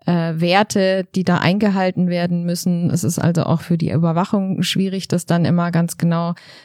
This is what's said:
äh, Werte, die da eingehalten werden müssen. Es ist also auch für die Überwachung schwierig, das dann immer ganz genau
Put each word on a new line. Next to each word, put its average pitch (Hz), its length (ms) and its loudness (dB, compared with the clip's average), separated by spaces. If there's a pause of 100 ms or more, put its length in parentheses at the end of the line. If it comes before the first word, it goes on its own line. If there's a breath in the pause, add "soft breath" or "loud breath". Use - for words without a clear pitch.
äh, 165 340 0
Werte, 190 680 2 (100)
die 185 100 0
da 175 140 2
eingehalten 190 680 2
werden 175 380 -2
müssen. 175 460 -2
Es 170 120 -2
ist 143 160 -2
also 170 240 2
auch 165 160 0
für - 180 -2
die 165 140 -2
Überwachung 180 720 0
schwierig, 190 460 -2
das 180 160 -2
dann 170 180 2
immer 175 280 2
ganz 170 260 0
genau 170 360 0 (300 loud breath)